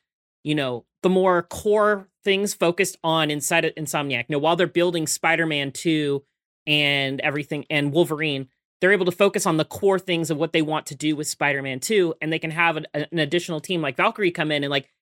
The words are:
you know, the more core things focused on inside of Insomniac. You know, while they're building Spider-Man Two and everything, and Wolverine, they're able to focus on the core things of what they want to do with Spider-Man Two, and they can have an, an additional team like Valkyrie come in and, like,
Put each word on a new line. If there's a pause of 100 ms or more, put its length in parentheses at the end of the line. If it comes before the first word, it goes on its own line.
(440)
you
know, (160)
the
more
core (160)
things
focused
on
inside
of
Insomniac.
You
know,
while
they're
building
Spider-Man
Two (440)
and
everything,
and
Wolverine, (320)
they're
able
to
focus
on
the
core
things
of
what
they
want
to
do
with
Spider-Man
Two,
and
they
can
have
an,
an
additional
team
like
Valkyrie
come
in
and,
like, (140)